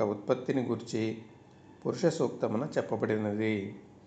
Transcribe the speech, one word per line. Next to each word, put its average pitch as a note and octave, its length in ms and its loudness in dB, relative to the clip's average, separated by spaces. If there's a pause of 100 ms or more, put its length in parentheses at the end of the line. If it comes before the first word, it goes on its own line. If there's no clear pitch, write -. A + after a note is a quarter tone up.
ఉత్పత్తిని B2+ 560 0
గూర్చి A2+ 400 -2 (720)
పురుష - 360 -2
సూక్తమున A#2+ 580 0
చెప్పబడినది. G#2+ 840 0 (500)